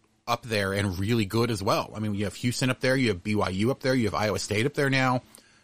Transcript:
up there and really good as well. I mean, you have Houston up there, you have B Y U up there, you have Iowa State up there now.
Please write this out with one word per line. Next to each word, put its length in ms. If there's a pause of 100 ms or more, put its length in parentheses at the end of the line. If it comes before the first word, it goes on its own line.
(260)
up 180
there 300
and 240
really 280
good 260
as 100
well. 340
I 40
mean, 160
you 80
have 120
Houston 340
up 100
there, 160
you 140
have 140
B 120
Y 140
U 220
up 100
there, 120
you 120
have 100
Iowa 240
State 260
up 80
there 160
now. 320 (420)